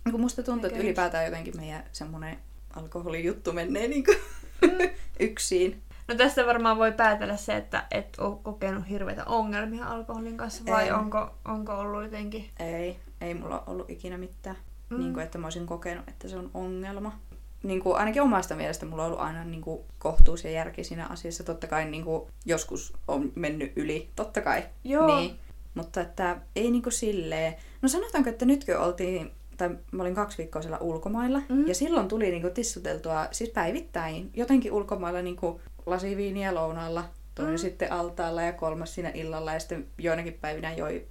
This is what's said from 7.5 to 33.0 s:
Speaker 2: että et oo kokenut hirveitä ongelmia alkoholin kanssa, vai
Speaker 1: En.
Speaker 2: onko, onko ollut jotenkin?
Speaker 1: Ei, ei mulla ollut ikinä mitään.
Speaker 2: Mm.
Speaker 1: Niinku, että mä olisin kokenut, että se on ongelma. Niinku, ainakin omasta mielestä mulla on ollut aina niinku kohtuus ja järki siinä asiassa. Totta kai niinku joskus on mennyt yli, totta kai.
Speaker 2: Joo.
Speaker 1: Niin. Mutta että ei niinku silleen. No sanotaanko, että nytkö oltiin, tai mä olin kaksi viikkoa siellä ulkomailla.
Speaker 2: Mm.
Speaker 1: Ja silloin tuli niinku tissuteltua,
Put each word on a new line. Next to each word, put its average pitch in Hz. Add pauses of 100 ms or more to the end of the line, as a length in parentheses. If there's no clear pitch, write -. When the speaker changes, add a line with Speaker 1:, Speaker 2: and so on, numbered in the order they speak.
Speaker 2:
että -
et -
oo 202
kokenut 190
hirveitä 202
ongelmia 220
alkoholin 226
kanssa, 226
vai 220
Speaker 1:
En. -
Speaker 2:
onko, 214 (160)
onko 214
ollut 208
jotenkin? 214 (100)
Speaker 1:
Ei, 170 (220)
ei 170
mulla 170
ollut 180
ikinä 180
mitään. 185 (320)
Speaker 2:
Mm. 240
Speaker 1:
Niinku, 165
että 165
mä 165
olisin 170
kokenut, 170
että -
se 190
on 180
ongelma. 190 (440)
Niinku, 190
ainakin 220
omasta 190
mielestä 156
mulla 160
on 165
ollut -
aina 165
niinku 160 (140)
kohtuus -
ja 160
järki 160
siinä 165
asiassa. 170
Totta 165
kai 156
niinku 160 (160)
joskus - (140)
on 143
mennyt 156
yli, 156
totta 214
kai. - (200)
Speaker 2:
Joo. 294
Speaker 1:
Niin. 185 (340)
Mutta 170
että 175 (180)
ei 233
niinku 240
silleen. 160 (260)
No 269
sanotaanko, 311
että 226
nytkö 254
oltiin, 175 (260)
tai 175 (220)
mä 185
olin 180
kaksi 208
viikkoa 160
siellä 160
ulkomailla. 220
Speaker 2:
Mm. 277
Speaker 1:
Ja 359
silloin 294
tuli 208
niinku 170
tissuteltua, 160